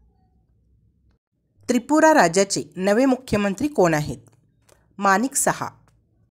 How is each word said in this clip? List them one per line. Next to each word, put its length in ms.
त्रिपुरा 460
राज्याचे 500
नवे 280
मुख्यमंत्री 640
कोण 260
आहेत? 240
माणिक 360
सहा. 340